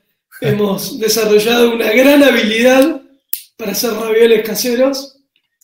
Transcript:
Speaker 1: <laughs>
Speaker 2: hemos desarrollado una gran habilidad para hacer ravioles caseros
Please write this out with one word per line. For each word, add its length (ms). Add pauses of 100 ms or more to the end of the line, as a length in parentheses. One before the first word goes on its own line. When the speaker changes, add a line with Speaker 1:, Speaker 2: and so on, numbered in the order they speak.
(160)
Speaker 1:
<laughs> 260
Speaker 2:
hemos 580
desarrollado 720
una 180
gran 320
habilidad 800 (560)
para 160
hacer 180
ravioles 540
caseros 720 (460)